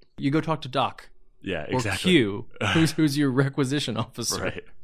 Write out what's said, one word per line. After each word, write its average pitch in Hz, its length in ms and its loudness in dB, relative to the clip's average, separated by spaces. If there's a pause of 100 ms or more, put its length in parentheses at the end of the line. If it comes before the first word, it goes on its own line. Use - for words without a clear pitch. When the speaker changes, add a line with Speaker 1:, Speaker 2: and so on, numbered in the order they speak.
(160)
Speaker 1:
You 143 140 0
go 156 100 2
talk 156 220 -2
to - 60 -8
Doc. 123 400 -2 (340)
Speaker 2:
Yeah, 85 220 -4
Speaker 1:
Or - 100 -8
Speaker 2:
exactly. 117 380 0
Speaker 1:
Q, 104 340 2 (140)
Speaker 2:
<laughs> 107 140 0
Speaker 1:
who's, 160 180 4
who's 147 260 2
your 143 140 2
requisition 135 640 0
officer. 110 480 -4
Speaker 2:
Right. 92 200 -6 (200)